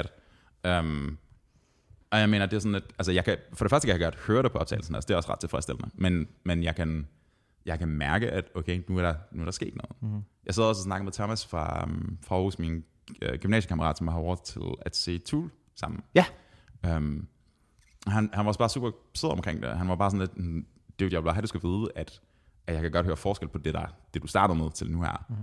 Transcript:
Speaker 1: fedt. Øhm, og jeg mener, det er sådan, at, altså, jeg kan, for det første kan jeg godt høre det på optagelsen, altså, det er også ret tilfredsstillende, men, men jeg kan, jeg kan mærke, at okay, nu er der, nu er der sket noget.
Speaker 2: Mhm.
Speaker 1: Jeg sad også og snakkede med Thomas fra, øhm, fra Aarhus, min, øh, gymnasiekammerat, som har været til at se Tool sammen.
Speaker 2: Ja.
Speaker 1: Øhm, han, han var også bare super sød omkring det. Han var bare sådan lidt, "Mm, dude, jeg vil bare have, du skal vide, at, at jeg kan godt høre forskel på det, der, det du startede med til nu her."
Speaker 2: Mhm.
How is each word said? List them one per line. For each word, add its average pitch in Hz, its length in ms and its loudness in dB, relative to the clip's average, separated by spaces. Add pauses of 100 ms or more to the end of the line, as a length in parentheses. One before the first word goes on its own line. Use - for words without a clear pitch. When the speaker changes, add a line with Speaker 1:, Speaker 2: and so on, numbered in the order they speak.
Speaker 1:
fedt. - 100 -8 (520)
Øhm, 78 520 0 (920)
og 107 80 6
jeg 107 100 6
mener, 101 160 4
det 95 100 -2
er 104 40 0
sådan, 104 160 0
at, - 80 -2 (160)
altså, 92 120 2
jeg 90 140 4
kan, 98 120 2 (160)
for 104 120 0
det 98 40 2
første 139 180 4
kan 90 120 4
jeg 82 120 2
godt - 40 -18 (120)
høre 120 160 6
det 123 80 2
på - 60 -4
optagelsen, 76 380 -2
altså, - 120 -4
det 101 60 2
er 87 40 4
også - 140 -2
ret - 80 -2
tilfredsstillende, - 540 -4
men, 90 340 2 (160)
men 85 200 0
jeg 82 120 0
kan, 80 320 -2 (580)
jeg 82 140 -2
kan 82 80 0
mærke, 78 440 2
at 90 140 -2 (100)
okay, 87 320 -2
nu 92 100 0
er 90 40 4
der, 85 120 4 (180)
nu 85 100 -6
er 80 40 -2
der 87 60 -4
sket - 240 -6
noget. - 260 -12 (120)
Speaker 2:
Mhm. 104 100 -4 (220)
Speaker 1:
Jeg 98 100 -2
sad 113 80 4
også 110 160 4
og 95 40 -6
snakkede 98 220 -2
med 95 80 -4
Thomas 107 320 -2
fra, 82 420 -2
øhm, 85 300 -4 (100)
fra 92 80 0
Aarhus, 92 240 2
min, 82 240 -2 (380)
øh, 64 180 -2
gymnasiekammerat, 85 580 2
som 85 100 -2
har 82 140 0
været 87 220 0
til - 180 -10 (200)
at - 140 -6
se 87 220 0
Tool 156 340 -4 (240)
sammen. 82 260 -6 (140)
Speaker 2:
Ja. 175 100 8 (600)
Speaker 1:
Øhm, 76 420 0 (800)
han, 107 260 2
han 104 120 0
var - 40 2
også 104 100 0
bare 117 100 4
super 120 220 -2 (240)
sød 160 160 0
omkring 85 320 -2
det. 62 140 -4
Han 90 100 0
var 92 80 2
bare 98 160 4
sådan 98 80 2
lidt, 92 180 -2
"Mm, 85 280 -4 (340)
dude, 92 140 2
jeg 85 80 2
vil 80 40 -6
bare 82 80 4
have, 104 80 0
du 110 60 -2
skal 87 160 -4
vide, 95 320 0
at, - 260 -10 (460)
at 85 60 -2
jeg 80 80 0
kan 82 100 -2
godt 87 140 2
høre 80 120 0
forskel 98 300 -2
på - 100 -10
det, 78 160 -2
der, 78 120 -2 (280)
det - 80 -2
du 78 60 -10
startede 95 320 4
med 78 120 0
til - 200 -6
nu 85 100 0
her." 85 280 -4
Speaker 2:
Mhm. 110 140 -6